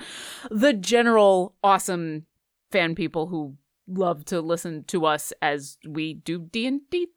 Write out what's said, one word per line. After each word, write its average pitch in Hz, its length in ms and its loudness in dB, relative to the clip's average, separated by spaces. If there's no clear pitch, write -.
the 220 220 4
general 208 880 4
awesome 170 640 0
fan 170 240 2
people 160 320 -2
who 151 260 -6
love 180 380 -2
to 180 160 -4
listen 165 440 -4
to 165 220 0
us 151 340 0
as 143 460 -4
we 156 280 -6
do 165 360 -8
D 233 160 -4
and 269 140 -4
D 349 160 -4